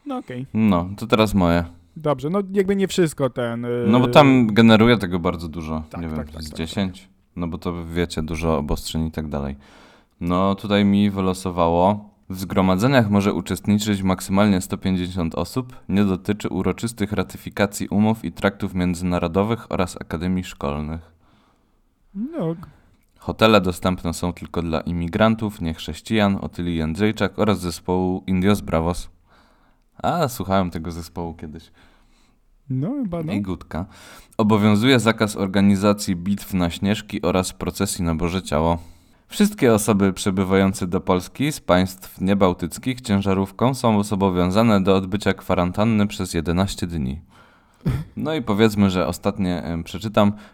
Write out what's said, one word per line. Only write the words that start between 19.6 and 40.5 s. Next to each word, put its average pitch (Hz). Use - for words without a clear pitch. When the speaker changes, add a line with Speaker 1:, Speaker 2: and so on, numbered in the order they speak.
Speaker 2:
oraz 87
akademii 90
szkolnych. 76
Speaker 1:
No. 208
Speaker 2:
Hotele 107
dostępne 90
są 87
tylko -
dla 82
imigrantów, 101
niechrześcijan, 98
Otyli 85
Jędrzejczak 90
oraz 101
zespołu 92
Indios 95
Bravos. 82
A, 151
słuchałem 95
tego 85
zespołu 85
kiedyś. 80
Speaker 1:
No, 135
chyba 170
no. 156
Speaker 2:
I 104
Gutka. 90
Obowiązuje 107
zakaz 107
organizacji 98
bitw 98
na 90
Śnieżki -
oraz 90
procesji 90
na 82
Boże 85
Ciało. 80
Wszystkie 202
osoby 98
przybywające 95